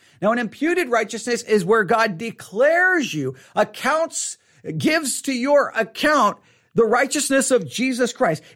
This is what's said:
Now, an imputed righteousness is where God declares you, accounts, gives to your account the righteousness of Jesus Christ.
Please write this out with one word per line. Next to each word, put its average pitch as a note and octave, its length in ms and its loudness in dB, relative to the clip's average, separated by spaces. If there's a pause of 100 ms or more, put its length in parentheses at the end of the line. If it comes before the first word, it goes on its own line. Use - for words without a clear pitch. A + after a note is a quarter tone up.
(220)
Now, G#3 100 2
an A#3 60 0
imputed D4+ 500 -2
righteousness A#3 540 -2
is G#3+ 220 2
where G#3+ 200 2
God A3 320 2
declares D4 960 0
you, C3+ 240 -6 (180)
accounts, D4+ 840 -2 (400)
gives D#4 440 -2
to C#4 100 -4
your C4 440 2
account B3+ 640 0 (360)
the A3+ 100 4
righteousness C4 680 0
of G#3 180 2
Jesus B3 460 -2
Christ. F3 280 0 (120)